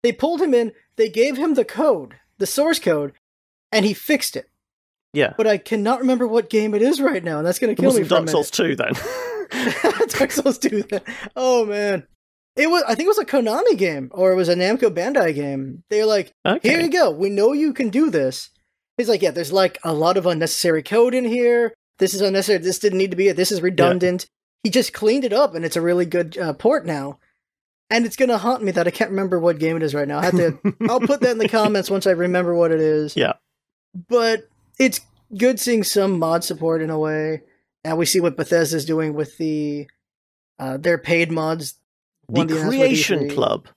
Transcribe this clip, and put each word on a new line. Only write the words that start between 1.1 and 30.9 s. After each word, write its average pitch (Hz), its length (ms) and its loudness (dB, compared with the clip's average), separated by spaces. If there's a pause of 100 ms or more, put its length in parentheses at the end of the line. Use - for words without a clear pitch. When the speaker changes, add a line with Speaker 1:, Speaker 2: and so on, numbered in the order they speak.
Speaker 1:
him 311 180 0
the 220 100 2
code, 214 500 -2 (220)
the 196 80 -2
source 302 320 0
code, 147 360 -2 (580)
and 208 140 2
he 214 80 2
fixed - 420 -2
it. - 140 -12 (640)
Speaker 2:
Yeah. 143 240 0
Speaker 1:
But 220 100 2
I 208 100 2
cannot 220 440 -2
remember 254 260 0
what 226 220 0
game 214 260 0
it 208 80 2
is 269 180 2
right 262 220 0
now, 165 160 -4
and 160 80 -2
that's 180 100 0
gonna 226 160 0
Speaker 2:
It 233 40 -4
Speaker 1:
kill 269 160 4
me 220 80 2
Speaker 2:
wasn't 165 80 -2
Speaker 1:
for 175 60 4
a - 20 6
Speaker 2:
Dark 160 120 0
Souls 147 300 -2
Speaker 1:
minute. 151 180 0
Speaker 2:
two 440 1200 -4
then. 466 120 0
<laughs> - 0 -
Speaker 1:
<laughs> - 20 -12
Dark - 220 0
Souls 277 280 0
two 214 240 -2
then. - 180 -6 (340)
Oh, 254 300 2
man. 202 400 -4 (500)
It 302 140 2
was, 339 140 2
I 226 100 -2
think 269 120 -2
it 403 100 2
was - 20 0
a 370 80 -2
Konami 277 540 2
game, 147 340 -2
or 185 180 4
it 185 40 4
was 180 140 2
a 175 60 4
Namco 202 380 0
Bandai 180 400 0
game. 139 560 -8
They're 214 160 2
like, 214 280 0 (120)
Speaker 2:
Okay. 220 240 2
Speaker 1:
"Here 330 120 2
you 330 80 0
go. 302 200 4
We 165 220 -2
know 208 220 2
you 294 200 0
can 247 160 -2
do 277 220 2
this." 135 400 -2 (460)
He's 233 120 -2
like, 196 140 2
"Yeah, 208 80 2
there's, 165 200 -6
like, 185 320 2
a 165 80 -2
lot 160 260 2
of 175 100 0
unnecessary 160 560 0
code 233 320 2
in 254 100 0
here. 240 480 2 (240)
This 185 160 2
is 190 80 -2
unnecessary. 196 380 2
This 180 180 -2
didn't 190 220 0
need 190 100 0
to 180 80 -6
be 196 100 4
it. 185 100 2
This 180 140 0
is 202 80 -2
Speaker 2:
Yeah. 160 60 -6
Speaker 1:
redundant." 180 640 2 (360)
He 220 60 -2
just 226 240 0
cleaned 233 300 0
it 220 100 -2
up, 262 220 2
and 165 100 -6
it's 160 100 -6
a 170 60 -2
really 175 240 2
good, 170 320 -4
uh, 165 160 -4
port 254 320 0
now. 143 320 -6 (720)
And 233 160 0
it's - 100 -6
gonna 247 220 2
haunt 226 260 -2
me 196 80 -2
that 170 160 0
I 175 40 -2
can't 208 200 -2
remember 190 280 -2
what 165 200 2
game 160 180 0
it 160 60 -2
is 143 120 -2
right 143 120 -2
now. 147 120 -4
I - 60 0
have 185 120 2
to, 165 260 0
Speaker 2:
<laughs> 208 260 -2
Speaker 1:
I'll 247 100 2